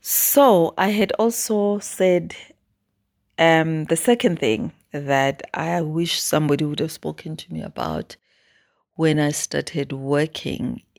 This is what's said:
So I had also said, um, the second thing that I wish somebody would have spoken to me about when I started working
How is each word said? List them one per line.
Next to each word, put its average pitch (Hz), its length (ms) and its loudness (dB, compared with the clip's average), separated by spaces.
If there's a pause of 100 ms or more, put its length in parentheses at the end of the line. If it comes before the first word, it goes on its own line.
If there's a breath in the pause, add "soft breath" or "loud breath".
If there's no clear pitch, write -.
So 214 760 4
I 190 120 2
had 208 240 0
also 208 640 0
said, 180 560 0 (1040)
um, 160 460 4
the 165 100 0
second 240 420 2
thing 110 360 0 (180)
that 139 500 0 (120)
I 170 280 -2
wish 160 400 -2
somebody 151 440 0
would 147 140 -4
have 160 120 -4
spoken 156 460 -10
to - 160 -16
me 160 80 -8
about - 540 -8 (800)
when 156 220 2
I 147 140 0
started 143 600 -6
working 139 920 -4 (160)